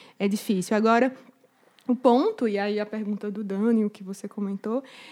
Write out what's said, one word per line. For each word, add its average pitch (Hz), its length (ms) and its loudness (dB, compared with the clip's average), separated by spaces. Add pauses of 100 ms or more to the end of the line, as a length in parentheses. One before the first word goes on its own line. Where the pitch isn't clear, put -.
(180)
é 202 100 0
difícil. 202 480 -2
Agora, 233 380 4 (760)
o 247 80 2
ponto, 254 500 4
e 202 120 -2
aí 208 200 -2
a 208 80 -2
pergunta 208 440 -6
do 208 120 -8
Dani, 214 420 2
o 208 60 -2
que 202 140 -14
você 196 240 -12
comentou, 208 560 -6 (280)